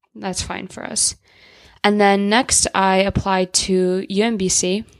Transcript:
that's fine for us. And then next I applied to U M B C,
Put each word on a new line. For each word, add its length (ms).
that's 280
fine 260
for 160
us. 320
And 180
then 280
next 460
I 240
applied 560
to 540
U 160
M 120
B 120
C, 360